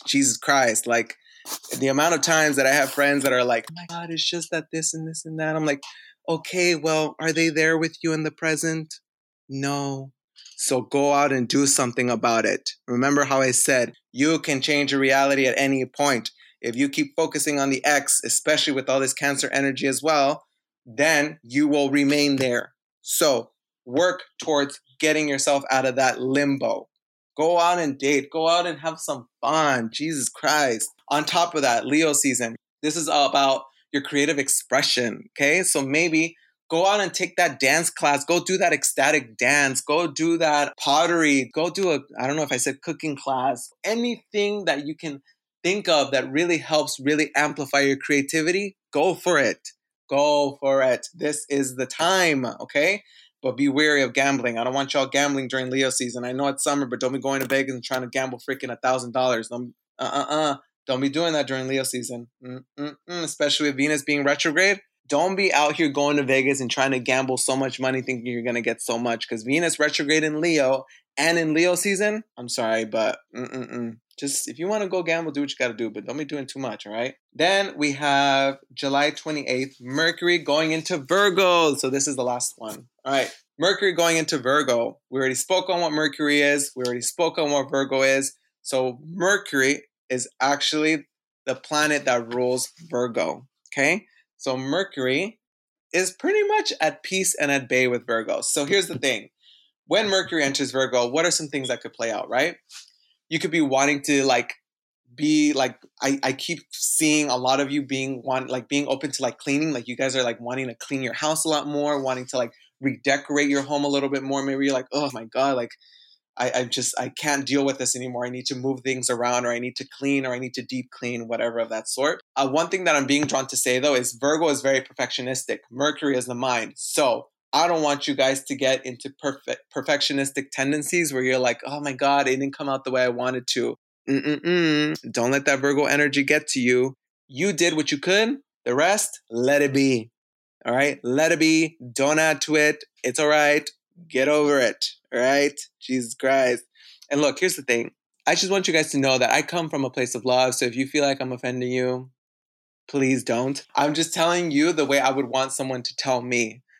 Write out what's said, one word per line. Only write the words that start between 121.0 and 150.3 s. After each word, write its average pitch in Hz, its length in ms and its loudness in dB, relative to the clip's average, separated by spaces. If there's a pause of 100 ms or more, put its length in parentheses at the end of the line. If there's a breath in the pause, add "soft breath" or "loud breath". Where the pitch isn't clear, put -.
whatever 117 320 -2
of 113 120 -2
that 110 180 -6
sort. 147 340 -2 (140)
Uh, 135 120 2
one 160 200 0
thing 185 160 -2
that 160 100 4
I'm 139 120 2
being 143 200 2
drawn 131 220 -2
to - 80 -6
say, 127 240 0
though, 143 160 2
is 120 220 -2
Virgo 156 300 2
is 135 140 0
very 135 180 2
perfectionistic. 127 800 -6 (120)
Mercury 139 460 0
is 123 100 -2
the 127 100 -8
mind. 120 400 -2
So - 500 0 (260)
I 156 140 4
don't 170 160 2
want 143 240 0
you 143 80 -2
guys 135 300 0
to 143 100 -6
get 131 320 0
into 131 240 -12 (100)
perfect, 139 420 -6 (120)
perfectionistic 139 800 -2
tendencies 147 600 -2
where 127 100 -2
you're 131 160 2
like, 123 280 0
"Oh 143 140 -8
my 143 140 -6
God, 139 340 2
it 131 100 0
didn't 139 180 -4
come 147 120 -6
out 135 160 -4
the 131 80 -4
way 127 100 2
I 127 60 2
wanted 123 460 -4
to." 120 220 -2 (320)
Mm-mm-mm. 151 1040 0
Don't 123 200 0
let 139 140 0
that 139 120 2
Virgo 139 280 2
energy 143 360 2
get 147 260 2
to 135 120 -2
you. 127 340 2 (320)
You 165 260 -2
did 165 220 0
what 151 160 -2
you 147 80 -2
could. 214 380 2 (280)
The 123 120 0
rest, 190 440 2 (100)
let 131 320 2
it 139 120 2
be. 131 380 2 (520)
All 120 100 -2
right? 139 280 0
Let 147 300 2
it 165 60 2
be. 160 400 4 (140)
Don't 147 260 2
add 156 240 2
to 151 140 0
it. 151 280 2 (180)
It's 127 160 -2
all 151 100 4
right. 151 400 4 (400)
Get 131 200 2
over 147 300 4
it. 117 280 0 (280)
All 120 60 0
right? 143 380 2 (220)
Jesus 123 340 -4
Christ. 131 500 2 (460 loud breath)
And 143 100 0
look, 139 180 2
here's 180 180 0
the 147 60 -12
thing. 117 300 -2 (340)
I 160 80 4
just 180 160 0
want 190 160 0
you 170 80 0
guys 156 160 2
to 147 80 0
know 135 200 2
that 120 120 2
I 135 100 4
come 160 300 -4
from 139 140 -2
a 123 60 -4
place 123 240 -4
of 110 100 -8
love. 127 300 2